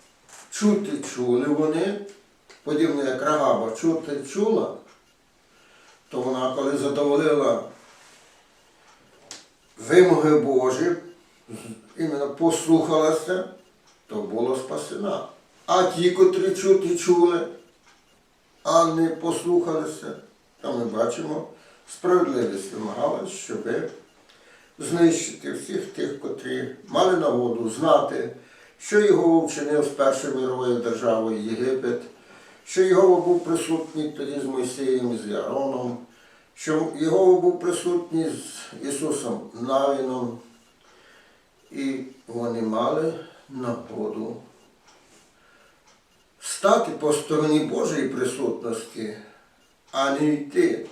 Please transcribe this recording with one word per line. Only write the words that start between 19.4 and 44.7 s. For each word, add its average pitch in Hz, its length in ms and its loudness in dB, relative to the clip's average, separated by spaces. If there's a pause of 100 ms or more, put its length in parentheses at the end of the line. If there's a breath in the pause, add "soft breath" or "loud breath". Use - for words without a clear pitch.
то 117 120 -6
ми 120 120 -4
бачимо, 117 640 -4 (440 loud breath)
справедливість 127 800 0
вимагала, 117 540 -4
щоби - 640 -6 (880 soft breath)
знищити 160 760 0
всіх - 340 -6
тих, 143 340 -6
котрі 127 560 -8 (120)
мали 196 280 4
нагоду 123 540 0
знати, 147 600 2 (480 loud breath)
що 208 220 2
Єгова 165 460 6
вчинив 147 380 0
з - 40 -2
першою 135 480 0
мировою 127 400 0
державою 113 640 -2
Єгипет, 120 600 -2 (600 loud breath)
що - 180 0
Єгова 185 380 6
був 175 240 2
присутній 156 640 -2
тоді 143 320 -8
з 127 40 -6
Мойсеєм 127 680 -2
і 110 40 -6
з 104 160 -6
Аароном, 127 640 -4 (560 soft breath)
що - 320 -2 (100)
Єгова 180 440 6
був 180 200 2
присутній 170 720 -2
з - 580 -12
Ісусом 127 600 -4 (100)
Навіном, 127 800 0 (1300 soft breath)
і 135 300 -6 (260)
вони 117 360 -4
мали 151 520 0 (340 loud breath)
нагоду 113 880 -8 (2000 soft breath)